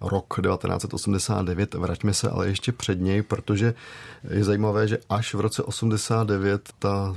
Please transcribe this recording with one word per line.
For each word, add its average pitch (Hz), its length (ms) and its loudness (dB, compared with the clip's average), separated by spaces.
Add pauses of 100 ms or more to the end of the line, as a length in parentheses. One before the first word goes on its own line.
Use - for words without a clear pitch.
rok 95 400 -2
devatenáct 92 400 0
set - 120 -8
osmdesát 98 520 0
devět, 90 280 0
vraťme 90 400 0
se - 160 0
ale 92 180 0
ještě 98 240 -2
před 95 300 -2
něj, 98 200 2
protože 107 520 0 (560)
je 101 140 2
zajímavé, 104 440 2
že 107 100 0 (120)
až 107 240 -2
v 101 60 -2
roce 107 240 0
osmdesát 113 640 0
devět 101 420 2 (100)
ta 98 380 0